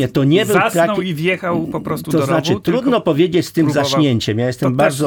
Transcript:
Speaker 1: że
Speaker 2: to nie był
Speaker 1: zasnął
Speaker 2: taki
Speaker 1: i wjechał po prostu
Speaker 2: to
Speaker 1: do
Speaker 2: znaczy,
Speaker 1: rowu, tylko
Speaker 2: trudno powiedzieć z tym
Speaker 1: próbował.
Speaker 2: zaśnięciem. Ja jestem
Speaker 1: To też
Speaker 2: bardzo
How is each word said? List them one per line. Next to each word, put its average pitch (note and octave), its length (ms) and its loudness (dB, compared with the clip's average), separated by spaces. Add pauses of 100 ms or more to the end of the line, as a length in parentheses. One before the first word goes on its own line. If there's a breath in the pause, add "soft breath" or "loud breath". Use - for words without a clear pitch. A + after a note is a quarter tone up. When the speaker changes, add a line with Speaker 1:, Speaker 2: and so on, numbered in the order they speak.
Speaker 1:
że - 0 -
Speaker 2:
to C3+ 160 0
nie E3+ 220 4
był G3+ 100 0
Speaker 1:
zasnął F#3+ 400 2
Speaker 2:
taki F#3 140 -4
Speaker 1:
i E3+ 60 -4
wjechał E3+ 520 -4
po E3+ 140 -8
prostu D#3 300 -8
Speaker 2:
to D#3+ 60 0
Speaker 1:
do D3+ 80 0
Speaker 2:
znaczy, C#3+ 240 0
Speaker 1:
rowu, F#3+ 140 0
tylko A3+ 180 0
Speaker 2:
trudno A#3+ 200 0
powiedzieć E3 460 2
z - 40 -16
tym E3 140 2
Speaker 1:
próbował. C#3+ 240 0
Speaker 2:
zaśnięciem. B2+ 500 0
Ja B2 80 0
jestem B2+ 240 -2
Speaker 1:
To B2+ 60 -2
też - 0 -
Speaker 2:
bardzo D3 300 2